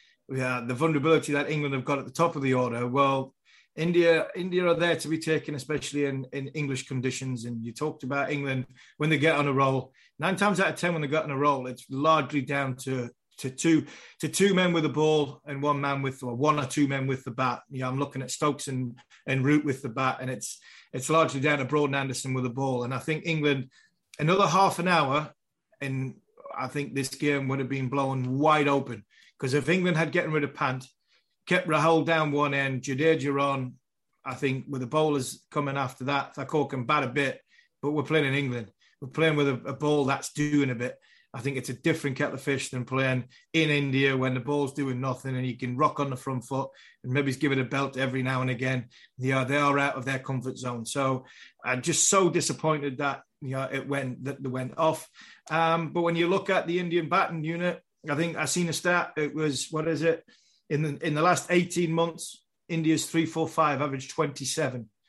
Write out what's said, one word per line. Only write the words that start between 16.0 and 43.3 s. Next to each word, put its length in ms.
with, 220
or 120
one 240
or 60
two 240
men 180
with 180
the 60
bat. 300
You 100
know, 80
I'm 100
looking 240
at 80
Stokes 380
and, 300
and 180
Root 200
with 180
the 80
bat, 300
and 100
it's, 280
it's 160
largely 300
down 180
to 80
Broad 240
and 60
Anderson 360
with 120
the 60
ball. 340
And 100
I 40
think 280
England, 440
another 280
half 320
an 100
hour 440
in 320
I 100
think 260
this 140
game 400
would 100
have 100
been 200
blown 500
wide 300
open. 360
'Cause 160
if 140
England 280
had 160
gotten 200
rid 120
of 100
Pant, 320
kept 220
Rahul 360
down 280
one 220
end, 280
Jadeja 580
on, 340
I 100
think 340
with 120
the 60
bowlers 640
coming 260
after 280
that, 300
Thakur 300
can 220
bat 180
a 40
bit, 320
but 100
we're 100
playing 220
in 100
England. 380
We're 80
playing 280
with 120
a, 180
a 60
ball 340
that's 260
doing 380
a 40
bit. 240
I 60
think 180
it's 100
a 60
different 420
kettle 180
of 60
fish 300
than 160
playing 420